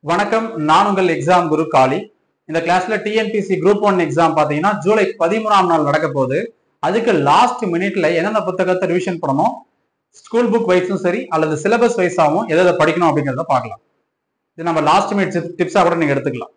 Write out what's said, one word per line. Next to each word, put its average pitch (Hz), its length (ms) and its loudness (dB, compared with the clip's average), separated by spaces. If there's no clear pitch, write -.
வணக்கம், 208 520 -2
நான் 160 300 2
உங்கள் 190 200 0
exam 165 420 2
குரு 156 200 0
காளி. 143 440 0
இந்த 165 220 -4
கிளாஸ்ல 185 360 0
டி 208 120 -6
என் 220 160 0
பி 202 120 -2
C 180 160 -2
group 196 220 2
one 202 160 2
exam 160 400 2
பாத்தீங்கன்னா, 151 420 0
ஜூலை 196 400 0
பதிமூணாம் 202 480 2
நாள் 165 160 2
நடக்க 147 280 0
போகுது. 135 440 -2
அதுக்கு 208 340 0
last 175 520 2
மினிட்ல 175 500 -2
என்னென்ன 202 260 0
புத்தகத்தை 185 480 -2
revision 180 380 -2
பண்ணணும், 147 240 0
school 233 400 -2
book 202 180 0
வைஸும் 180 260 0
சரி 180 320 -4
அல்லது 156 420 -2
syllabus 226 280 2
வைஸாவும் 175 500 0
எதை 170 200 2
எதை 175 60 2
படிக்கணும் 160 400 0
அப்படிங்கிறத 139 280 -2
பார்க்கலாம். 123 400 -4
இது 165 100 -12
நம்ம 165 160 0
last 170 320 2
minute 180 300 -2
டிப்-, - 140 -10
டிப்ஸா 185 260 0
கூட 175 120 2
நீங்க 156 200 0
எடுத்துக்கலாம். 127 420 -6